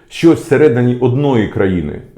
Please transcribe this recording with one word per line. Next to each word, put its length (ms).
щось 320
всередині 600
одної 480
країни, 540